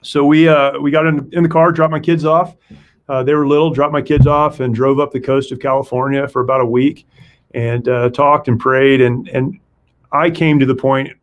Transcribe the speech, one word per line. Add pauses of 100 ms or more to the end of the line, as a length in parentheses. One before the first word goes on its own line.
So
we,
uh,
we
got
in,
in
the
car,
dropped
my
kids
off. (540)
Uh,
they
were
little,
dropped
my
kids
off,
and
drove
up
the
coast
of
California
for
about
a
week, (480)
and,
uh,
talked
and
prayed.
And,
and (520)
I
came
to
the
point (140)